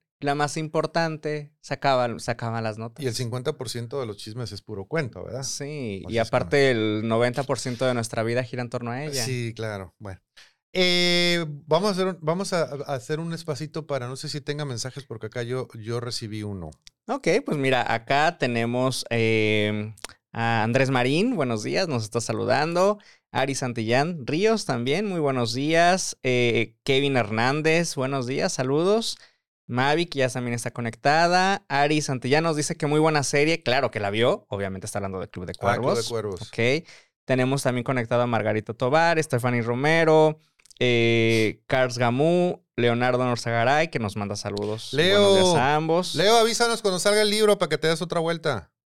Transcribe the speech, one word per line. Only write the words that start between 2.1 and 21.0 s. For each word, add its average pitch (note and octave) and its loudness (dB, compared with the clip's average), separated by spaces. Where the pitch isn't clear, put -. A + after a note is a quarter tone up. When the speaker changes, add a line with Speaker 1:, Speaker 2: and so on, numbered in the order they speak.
Speaker 1:
se - -6
acaban A2+ -4
las A2 -6
notas. A#2 -10
Speaker 2:
Y C3 -4
el A2+ -2
cincuenta B2+ -4
por B2+ -8
ciento A#2+ -8
de C3 -4
los G#2 -8
chismes A2 -10
es G2+ -12
puro G2 -12
cuento, C#3+ -6
¿verdad? G#2+ -10
Speaker 1:
Sí, C3 -8
y - -14
Speaker 2:
Así A2+ -4
es A2+ 0
Speaker 1:
aparte C3 2
Speaker 2:
como A2+ 0
Speaker 1:
el A2+ -4
noventa A#2+ 2
por B2+ -2
ciento B2 -4
de B2+ 2
nuestra A#2 -4
vida A#2 -2
gira B2 -8
en A#2+ -8
torno A#2+ -6
a C3 -8
ella. C#3 -4
Speaker 2:
Sí, A#2+ -4
claro. G#2 -8
Bueno. G2 -14
Eh, F3 2
vamos E3+ 2
a - 2
hacer F#3 0
un, F#3 -4
vamos F3 -2
a, F3 0
a C#3+ -6
hacer D3 -6
un E3 -8
espacito D#3 -8
para, C3 -4
no C3 -10
sé - -10
si D3 -8
tenga D3 -6
mensajes, B2 -8
porque A2+ -10
acá A#2+ -8
yo, B2 -6
yo A#2 -6
recibí G#2+ -8
uno. F#2+ -8
Speaker 1:
Ok, C4+ -4
pues F3 -2
mira, C3 2
acá C#3 0
tenemos, B2 0
eh, G#2+ 2
a A#2 0
Andrés C3 2
Marín, C#3+ 2